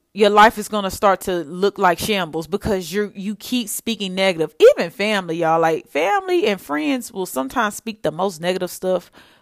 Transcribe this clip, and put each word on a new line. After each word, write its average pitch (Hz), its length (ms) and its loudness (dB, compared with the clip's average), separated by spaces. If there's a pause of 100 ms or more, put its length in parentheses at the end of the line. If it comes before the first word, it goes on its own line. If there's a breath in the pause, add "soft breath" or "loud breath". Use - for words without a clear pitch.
(160)
your 202 160 4
life 214 260 8
is 208 100 -8
gonna 202 220 -4
start 190 320 2
to 175 220 -4
look 180 340 -2
like 180 220 2
shambles 165 480 -4
because 190 440 -4
you're, 202 220 -4
you 202 220 -8
keep 240 340 -6
speaking 196 460 -6
negative. 190 440 0
Even 349 300 6
family, 190 480 -2
y'all, 165 240 2
like, 165 260 0
family 359 600 0
and 196 120 -2
friends 285 540 -4
will 185 140 -6
sometimes 254 480 -4
speak - 260 -12
the 151 100 -2
most 165 300 -4
negative 180 300 -4
stuff 185 400 -4 (300 soft breath)